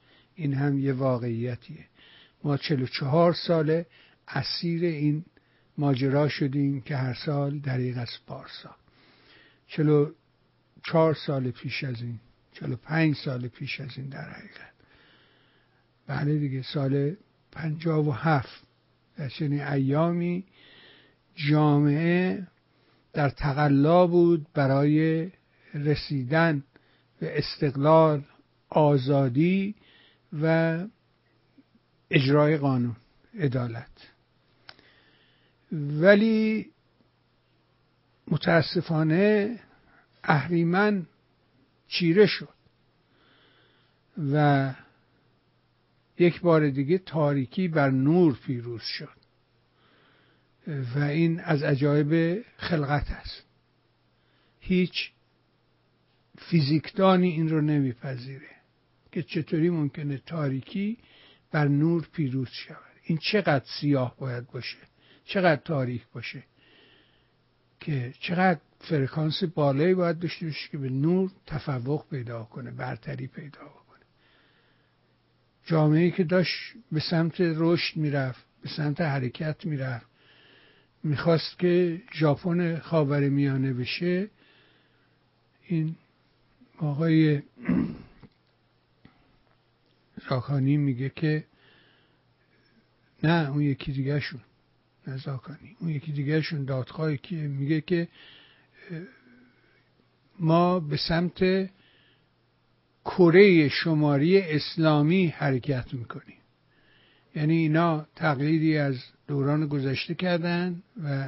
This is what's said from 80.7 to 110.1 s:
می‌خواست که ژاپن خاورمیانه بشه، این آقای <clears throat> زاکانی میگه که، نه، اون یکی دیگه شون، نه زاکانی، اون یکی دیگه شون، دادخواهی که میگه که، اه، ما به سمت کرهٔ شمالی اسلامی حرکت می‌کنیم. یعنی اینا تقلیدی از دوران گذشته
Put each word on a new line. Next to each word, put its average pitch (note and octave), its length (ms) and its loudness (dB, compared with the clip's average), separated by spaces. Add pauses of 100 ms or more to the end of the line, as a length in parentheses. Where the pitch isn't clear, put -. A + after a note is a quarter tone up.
می‌خواست D#3+ 560 0
که F3 420 2 (120)
ژاپن E3 640 0
خاورمیانه C#3 960 0
بشه، F3+ 560 -4 (1400)
این D#3+ 280 -2 (800)
آقای D3+ 640 2
<clears throat> - 0 - (3000)
زاکانی C3+ 480 0
میگه C3+ 320 -2
که، D3+ 340 -2 (1800)
نه، D#3+ 280 2
اون D3 100 0
یکی C#3+ 300 -2
دیگه C#3 280 -2
شون، - 220 -8 (640)
نه C3 100 -8
زاکانی، C#3+ 600 -12
اون E3 100 -6
یکی D3+ 220 -6
دیگه D3 300 -2
شون، C#3+ 240 -6
دادخواهی C#3 520 -4
که - 180 -12
میگه D3 460 -2
که، E3+ 260 -2 (840)
اه، D#3+ 80 -10 (1400)
ما F3 400 2
به D3 180 -4
سمت F#3 720 0 (1400)
کرهٔ F3 640 8
شمالی D3+ 720 2
اسلامی D#3 880 2
حرکت C3+ 640 -4
می‌کنیم. - 420 -14 (1000)
یعنی D#3 220 2
اینا D#3+ 480 2 (100)
تقلیدی D#3 640 0
از C#3 260 -2 (240)
دوران D3 400 0
گذشته C#3 480 -4